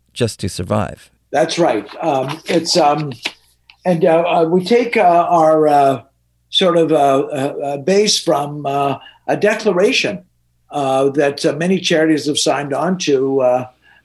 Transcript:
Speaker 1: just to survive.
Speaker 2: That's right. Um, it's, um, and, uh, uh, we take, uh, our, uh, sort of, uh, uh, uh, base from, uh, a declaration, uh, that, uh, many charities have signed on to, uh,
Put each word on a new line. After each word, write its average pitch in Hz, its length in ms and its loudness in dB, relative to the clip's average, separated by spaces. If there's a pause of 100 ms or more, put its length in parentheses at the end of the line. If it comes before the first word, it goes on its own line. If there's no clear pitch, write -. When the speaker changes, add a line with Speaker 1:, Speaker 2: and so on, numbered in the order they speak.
(140)
Speaker 1:
just - 260 -4
to 101 80 -6
survive. 95 600 -6 (220)
Speaker 2:
That's 165 260 0
right. 127 300 0 (120)
Um, 143 460 -4
it's, 160 300 -2
um, 147 360 0 (720)
and, 180 200 0
uh, 170 180 4
uh, 170 260 0
we 180 160 0
take, 233 320 0
uh, 170 320 4
our, 156 380 4
uh, 139 360 2 (500)
sort 175 240 2
of, 160 140 2
uh, 156 60 2
uh, 139 580 0 (100)
uh, 139 120 -6
base 196 420 0
from, 147 480 -4
uh, 139 320 -2 (300)
a 151 80 0
declaration, 202 880 0 (460)
uh, 139 400 0
that, 143 360 0
uh, 143 60 0
many 175 260 -2
charities 160 480 0
have 143 120 -4
signed 143 360 -2
on 175 240 -2
to, 135 420 0
uh, 123 280 0 (360)